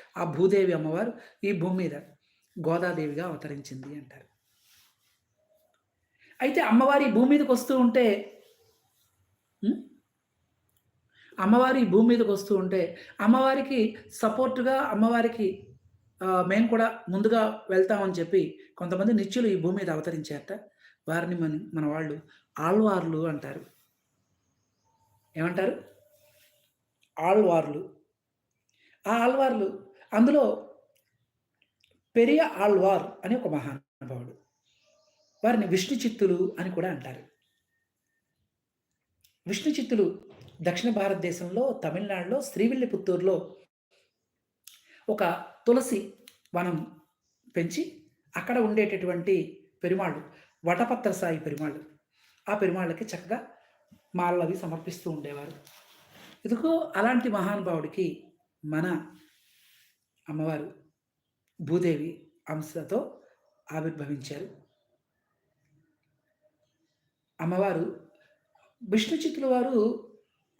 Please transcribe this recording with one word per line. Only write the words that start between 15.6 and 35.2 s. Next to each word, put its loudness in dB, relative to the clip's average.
ఆహ్, 2
మేము 4
కూడా 0
ముందుగా 2
వెళ్తామని 2
చెప్పి 0
కొంతమంది 0
నిత్యులు 2
ఈ 2
భూమి 0
మీద -4
అవతరించారట. -6
వారిని -2
మన, -2
మన -2
వాళ్ళు -4
ఆళ్వార్లు 2
అంటారు. -8
ఏమంటారు? -2
ఆళ్వార్లు. 2
ఆ 2
ఆళ్వార్లు, 0
అందులో 4
పెరియ 6
ఆళ్వార్ 2
అని 0
ఒక -4
మహానుభావుడు. -8